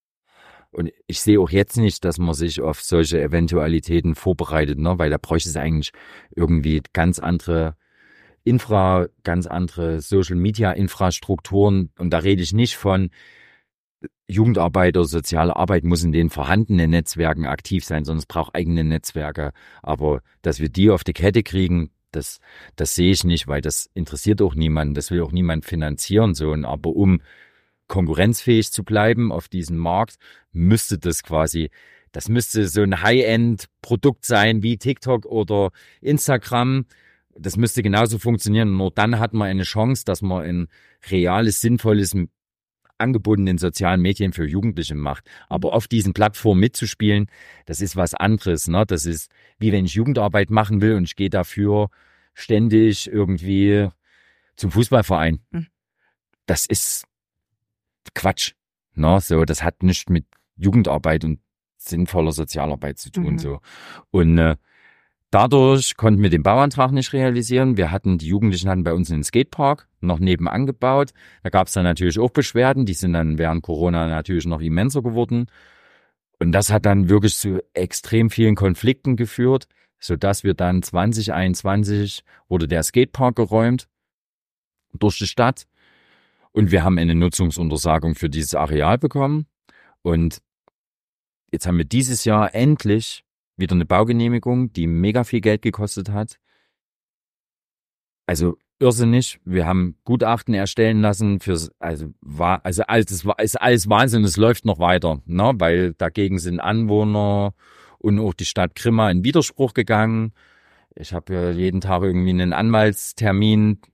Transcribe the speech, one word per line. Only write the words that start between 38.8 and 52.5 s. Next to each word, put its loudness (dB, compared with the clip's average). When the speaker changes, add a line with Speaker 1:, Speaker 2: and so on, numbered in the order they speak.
Speaker 1:
dann 0
hat -4
man -2
eine -2
Chance, -2
dass -4
man -2
ein -4
reales, 0
sinnvolles 2
Angebot 0
in 2
den 0
sozialen 0
Medien 0
für -4
Jugendliche -4
macht. -8
Aber -2
auf 0
diesen 0
Plattformen 2
mitzuspielen, 0
das -8
ist -4
was -2
anderes, 0
ne? 2
Das -2
ist, -8
wie 0
wenn 2
ich -2
Jugendarbeit 0
machen 0
will 4
und 0
ich -8
gehe -2
dafür -2
ständig 2